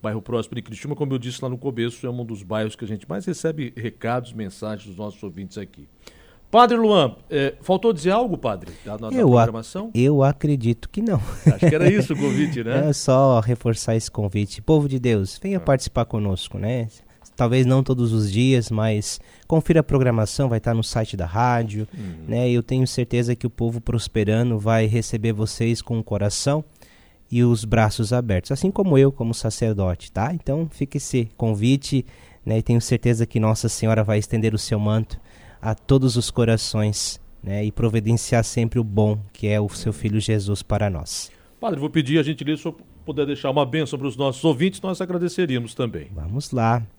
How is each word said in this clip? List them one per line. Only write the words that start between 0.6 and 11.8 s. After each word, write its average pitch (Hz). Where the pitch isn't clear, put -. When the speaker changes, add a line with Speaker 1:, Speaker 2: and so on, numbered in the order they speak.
Speaker 1:
Criciúma, 139
como 139
eu 135
disse 123
lá 135
no 123
começo, 120
é 123
um 123
dos 110
bairros 107
que -
a 101
gente 107
mais 185
recebe 156
recados, 117
mensagens 104
dos 92
nossos 104
ouvintes 98
aqui. 73
Padre 240
Luan, 208
é, 139
faltou 190
dizer 160
algo, 208
padre, 98
da, 107
da 110
Speaker 2:
Eu 127
ac-, 113
Speaker 1:
programação? 117
Speaker 2:
eu 135
acredito 135
que -
não. 208
Speaker 1:
Acho -
que 139
era 175